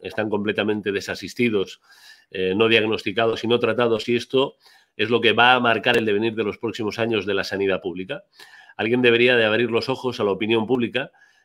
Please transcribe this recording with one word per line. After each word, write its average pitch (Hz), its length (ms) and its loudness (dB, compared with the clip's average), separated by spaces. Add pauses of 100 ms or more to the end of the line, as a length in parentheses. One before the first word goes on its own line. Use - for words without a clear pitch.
están 107 280 -4
completamente 104 640 -2
desasistidos, 98 880 -4 (500)
eh, 92 240 -2
no 113 140 4
diagnosticados 110 760 0
y - 20 -2
no 117 120 2
tratados, 117 520 0
y 120 60 2
esto 131 400 -2 (420)
es 107 100 -2
lo 117 140 2
que 110 100 4
va 120 220 6
a 127 60 2
marcar 120 360 2
el 117 80 0
devenir 110 300 0
de 110 100 -2
los 98 140 -4
próximos 107 400 -6
años 113 260 -2
de 101 80 -4
la 98 120 -2
sanidad 95 360 -2
pública. 95 440 -10 (520)
Alguien 113 240 0
debería 120 340 6
de 117 120 4
abrir 110 240 0
los 113 180 -2
ojos 123 320 -4
a 107 40 0
la 101 80 2
opinión 110 340 0
pública 123 440 -2 (340)